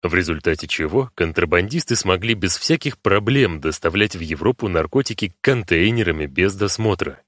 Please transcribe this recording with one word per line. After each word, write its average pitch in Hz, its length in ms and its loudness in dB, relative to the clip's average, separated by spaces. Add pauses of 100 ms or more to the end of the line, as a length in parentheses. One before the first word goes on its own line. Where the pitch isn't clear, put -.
в 85 140 -2
результате 82 500 0
чего 95 480 -2
контрабандисты 87 840 0
смогли 95 360 0
без 98 240 -2
всяких - 420 -2
проблем 101 600 2
доставлять 85 560 0
в 87 60 -8
Европу 87 480 -2
наркотики 92 720 -2
контейнерами 92 840 2
без 87 300 0
досмотра. 101 720 -2